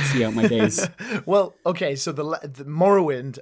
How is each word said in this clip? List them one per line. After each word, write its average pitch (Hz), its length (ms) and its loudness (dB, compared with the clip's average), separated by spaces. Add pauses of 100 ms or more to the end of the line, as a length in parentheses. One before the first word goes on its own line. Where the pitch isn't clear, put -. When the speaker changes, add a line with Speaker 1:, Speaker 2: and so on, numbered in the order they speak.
(100)
Speaker 1:
see 127 140 2
out 110 80 -2
my 113 160 2
days. - 400 0 (180)
Speaker 2:
<laughs> 233 200 -6
Well, 190 280 2 (120)
okay, 170 300 -2
so 147 140 -6
the 147 140 -6
la-, 160 160 -6
the 139 240 -14
Morrowind, 151 760 2